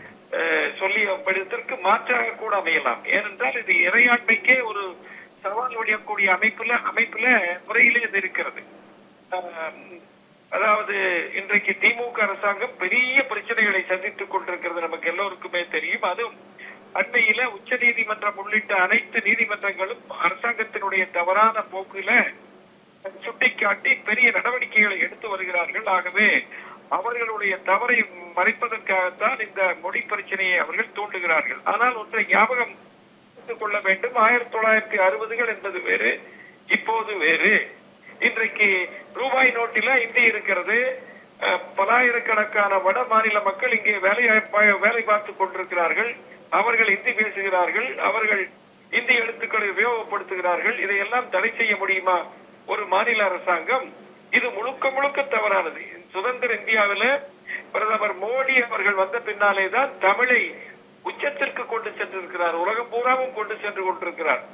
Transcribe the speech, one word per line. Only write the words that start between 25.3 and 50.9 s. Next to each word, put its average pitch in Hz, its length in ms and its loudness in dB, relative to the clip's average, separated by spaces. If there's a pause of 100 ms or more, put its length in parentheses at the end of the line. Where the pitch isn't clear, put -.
ஆகவே 180 580 2 (460)
அவர்களுடைய 214 680 -2
தவறை 226 480 2 (300)
மறைப்பதற்காகத்தான் 214 1120 0
இந்த 185 340 0
மொழி 202 200 -4
பிரச்சனையை 190 560 -2
அவர்கள் 165 380 -2
தூண்டுகிறார்கள். 165 680 -2
ஆனால் 233 320 2
ஒன்றை 214 340 -4
ஞாபகம் 226 640 2 (440)
வைத்துக் 233 240 -12
கொள்ள 208 200 -2
வேண்டும், 202 360 0
ஆயிரத்தி 240 420 4
தொள்ளாயிரத்தி 220 440 2
அறுபதுகள் 220 460 0
என்பது 190 320 -6
வேறு, 117 400 0 (480)
இப்போது 214 500 -2
வேறு. 165 540 2 (480)
இன்றைக்கு 214 720 0 (240)
ரூபாய் 262 420 2
நோட்டில 233 520 0
இந்தி 240 140 0
இருக்கிறது. 214 800 0 (400)
அஹ், 190 200 0 (180)
பலாயிரக்கணக்கான 214 1040 2
வட 190 220 2
மாநில 220 380 2
மக்கள் 208 360 0
இங்கே 208 200 0
வேலை, 214 440 4 (400)
வேலை 226 200 2
பார்த்து 208 340 0
கொண்டிருக்கிறார்கள். 180 800 0 (340)
அவர்கள் 214 480 4
இந்தி 240 140 -2
பேசுகிறார்கள், 196 840 0
அவர்கள் 208 520 0 (420)
இந்தி 240 240 2
எழுத்துக்களை 226 540 -2
உபயோகப்படுத்துகிறார்கள். 190 1120 -2
இதையெல்லாம் 202 500 -2